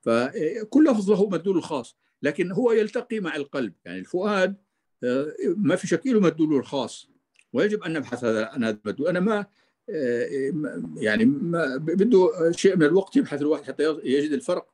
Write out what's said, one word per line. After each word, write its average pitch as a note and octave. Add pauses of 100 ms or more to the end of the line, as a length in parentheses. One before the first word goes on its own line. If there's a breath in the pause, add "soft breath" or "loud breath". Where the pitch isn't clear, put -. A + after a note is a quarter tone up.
فكل G#3+
لفظ G#3
له G3+
مدلول F3+
الخاص، C#3+ (240)
لكن F3
هو A#3
يلتقي A3
مع D#3+
القلب. C3+ (120)
يعني F2
الفؤاد، F#3 (480)
آه، C3+ (240)
ما F#3
في F3+
شك F3
له A3+
مدلوله D#3
الخاص، - (440)
ويجب G3+
أن E3
نبحث B2
هذا A2
عن B2+
هذا A2
المدلول. A#2
أنا F3+
ما، G#3 (440)
آه، C3
ما، F2
يعني G#2+
ما C#3+
ب-، D#3
بده F3
شيء F#3+
من E3
الوقت F3
يبحث C#3+
الواحد D3
حتى C3+
يز-، D3+
يجد C#3+
الفرق E3+